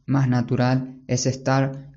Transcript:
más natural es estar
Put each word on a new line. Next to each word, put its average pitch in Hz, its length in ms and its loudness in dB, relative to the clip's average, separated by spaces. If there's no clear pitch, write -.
más 135 220 2
natural 123 800 0
es 123 180 0
estar 135 720 -2